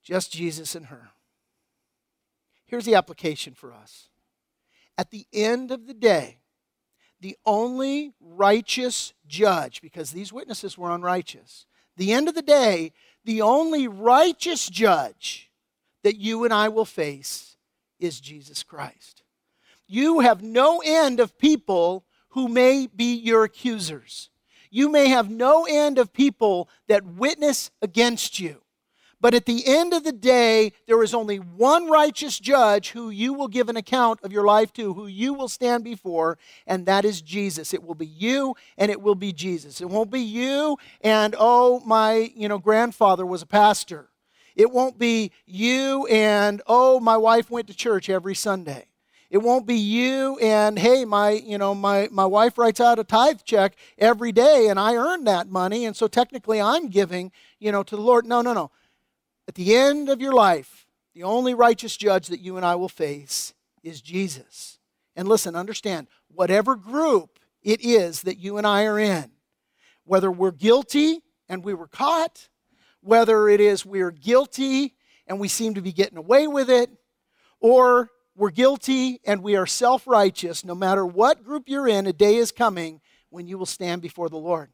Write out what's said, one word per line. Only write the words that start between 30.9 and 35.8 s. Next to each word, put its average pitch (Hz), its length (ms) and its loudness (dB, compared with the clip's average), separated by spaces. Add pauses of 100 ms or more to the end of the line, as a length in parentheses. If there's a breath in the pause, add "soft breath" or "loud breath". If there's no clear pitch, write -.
is 220 140 -2
only 214 220 -4
one 233 520 0
righteous 302 480 0
judge 214 540 2
who 233 180 -12
you 220 240 -4
will 277 140 -6
give 226 220 -2
an 233 60 -8
account 233 460 0
of 190 100 -12
your 202 140 0
life 214 280 4
to, 208 200 -6
who 202 140 -12
you 214 260 -6
will 269 140 -8
stand 240 360 -2